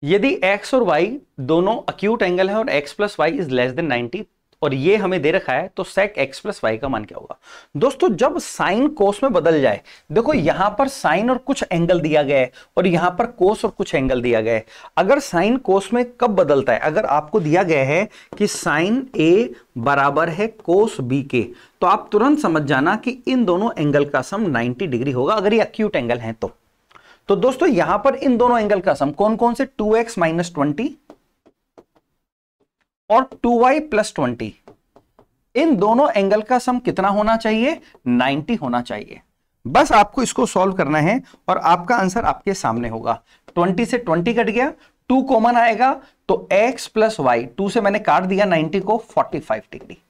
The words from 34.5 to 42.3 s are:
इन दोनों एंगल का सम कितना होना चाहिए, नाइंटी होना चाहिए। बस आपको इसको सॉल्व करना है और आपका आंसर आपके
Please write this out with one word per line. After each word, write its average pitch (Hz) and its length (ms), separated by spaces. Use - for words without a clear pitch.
इन 294 220
दोनों 226 360
एंगल 208 300
का 247 160
सम 247 220
कितना 196 300
होना 208 260
चाहिए, 226 440
नाइंटी 139 480
होना 123 280
चाहिए। 104 380
बस 180 280
आपको 220 300
इसको 240 240
सॉल्व 190 280
करना 156 260
है 202 200
और 185 100
आपका 175 380
आंसर 190 280
आपके 190 300